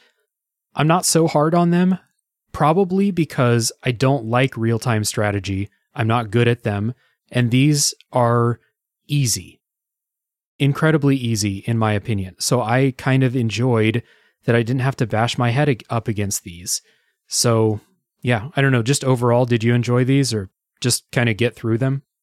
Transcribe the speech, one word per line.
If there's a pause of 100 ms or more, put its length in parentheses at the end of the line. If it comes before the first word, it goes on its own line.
(760)
I'm
not
so
hard
on
them, (540)
probably
because (100)
I
don't
like
real-time
strategy. (260)
I'm
not
good
at
them. (380)
And
these (180)
are (480)
easy. (1000)
Incredibly
easy,
in
my
opinion.
So
I
kind
of
enjoyed (420)
that
I
didn't
have
to
bash
my
head
ag-,
up
against
these. (460)
So, (400)
yeah,
I
don't
know.
Just
overall,
did
you
enjoy
these
or (320)
just
kinda
get
through
them? (200)